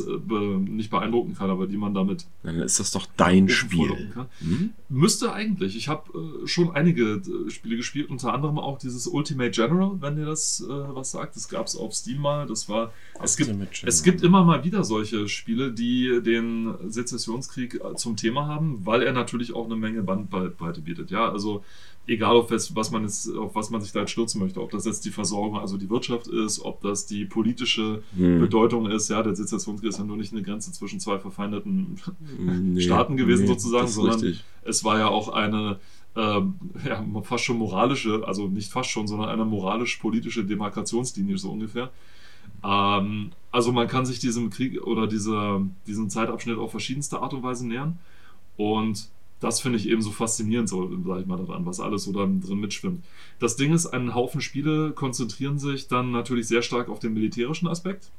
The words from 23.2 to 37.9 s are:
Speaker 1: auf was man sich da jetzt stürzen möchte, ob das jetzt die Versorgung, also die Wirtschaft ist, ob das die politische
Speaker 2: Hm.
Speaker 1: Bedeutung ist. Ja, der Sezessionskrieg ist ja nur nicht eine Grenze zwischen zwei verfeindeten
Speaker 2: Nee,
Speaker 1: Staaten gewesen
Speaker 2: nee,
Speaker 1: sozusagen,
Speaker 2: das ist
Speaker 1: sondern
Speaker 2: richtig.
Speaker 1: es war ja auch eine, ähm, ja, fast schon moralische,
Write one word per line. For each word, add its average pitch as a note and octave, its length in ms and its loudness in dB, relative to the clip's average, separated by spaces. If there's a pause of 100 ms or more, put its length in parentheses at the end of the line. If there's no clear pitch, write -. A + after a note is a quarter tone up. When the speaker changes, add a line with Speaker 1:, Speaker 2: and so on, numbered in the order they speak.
Speaker 1:
auf G#2 200 -4
was A2 160 -2
man A2 100 -2
sich G2 120 -8
da A2 80 0
jetzt G2 100 -2
stürzen A2+ 280 0
möchte, F#2+ 220 -2
ob - 100 -6
das G2+ 140 -4
jetzt G#2+ 220 -2
die G#2 40 -4
Versorgung, G#2 480 -2
also G2 200 -4
die G2 100 -6
Wirtschaft A#2+ 380 -2
ist, A2 340 -2
ob - 220 -8
das G2+ 240 -2
die G#2 180 -4
politische A2 800 0 (120)
Speaker 2:
Hm. F2+ 260 6
Speaker 1:
Bedeutung A2 500 4
ist. G#2+ 180 0
Ja, G#2+ 140 2
der G#2 120 2
Sezessionskrieg G#2 540 -4
ist F#2 100 -4
ja G2+ 60 -4
nur G#2 140 -6
nicht G#2 160 -6
eine G#2 80 -4
Grenze G2+ 300 -6
zwischen G2+ 280 -8
zwei G2 180 -2
verfeindeten G2+ 760 -4 (420)
Speaker 2:
Nee, F2+ 440 2
Speaker 1:
Staaten F2+ 340 4
gewesen F#2+ 300 6
Speaker 2:
nee, - 20 4
Speaker 1:
sozusagen, A#2+ 360 4
Speaker 2:
das A#2+ 80 0
ist G#2+ 40 -2
Speaker 1:
sondern A2+ 240 4
Speaker 2:
richtig. F2 240 0 (200)
Speaker 1:
es - 200 0
war G#2+ 140 4
ja G#2+ 100 4
auch G#2+ 220 0
eine, G#2+ 480 0 (360)
ähm, G#2 420 2 (300)
ja, A2+ 160 -2 (200)
fast A#2+ 220 0
schon A#2+ 120 2
moralische, A2 720 2